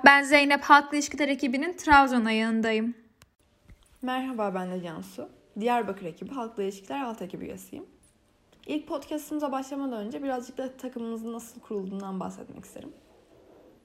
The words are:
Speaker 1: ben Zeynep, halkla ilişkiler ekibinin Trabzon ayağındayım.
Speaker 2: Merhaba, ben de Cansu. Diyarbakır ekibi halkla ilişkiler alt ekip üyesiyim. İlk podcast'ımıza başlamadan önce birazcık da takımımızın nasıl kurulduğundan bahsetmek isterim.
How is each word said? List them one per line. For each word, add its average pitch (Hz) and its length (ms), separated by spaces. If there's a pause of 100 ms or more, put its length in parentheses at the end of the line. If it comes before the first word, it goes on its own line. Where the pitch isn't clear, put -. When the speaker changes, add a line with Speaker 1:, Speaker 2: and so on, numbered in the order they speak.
Speaker 1:
ben 277 180
Zeynep, 285 380
halkla 285 360
ilişkiler 294 320
ekibinin 277 480
Trabzon 269 480
ayağındayım. 220 680 (1080)
Speaker 2:
Merhaba, 254 520
ben 185 180
de 185 100
Cansu. 170 460 (320)
Diyarbakır 214 460
ekibi 165 240
halkla 226 320
ilişkiler 202 400
alt 226 200
ekip 180 200
üyesiyim. 190 440 (800)
İlk 302 220
podcast'ımıza 294 640
başlamadan 269 540
önce 285 160
birazcık 254 360
da 262 180
takımımızın 233 560
nasıl 226 280
kurulduğundan 196 600
bahsetmek - 440
isterim. - 280 (920)